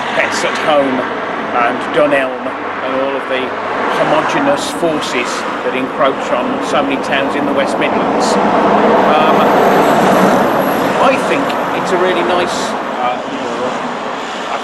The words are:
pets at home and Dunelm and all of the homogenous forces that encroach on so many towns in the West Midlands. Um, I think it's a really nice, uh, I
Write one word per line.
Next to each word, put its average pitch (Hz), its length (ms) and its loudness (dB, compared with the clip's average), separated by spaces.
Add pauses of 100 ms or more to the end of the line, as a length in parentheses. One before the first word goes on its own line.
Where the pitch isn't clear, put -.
(160)
pets - 320 -2
at - 180 -2
home 139 320 2
and 120 800 -2 (160)
Dunelm 135 540 2
and 127 440 -6 (120)
all 139 100 -2
of 131 160 -4
the 131 140 -2 (560)
homogenous 143 800 0
forces 151 480 0 (380)
that 127 100 -2
encroach 135 580 0
on 123 140 0 (180)
so 151 160 0
many 139 220 0
towns 139 320 0
in 147 100 0
the 143 80 0
West 135 240 0
Midlands. - 540 0 (800)
Um, 156 260 4 (1700)
I 269 100 4 (160)
think 170 140 0 (380)
it's - 120 -2
a 180 60 2
really 175 260 2
nice, 175 300 0 (480)
uh, 247 160 -2 (1300)
I - 100 -4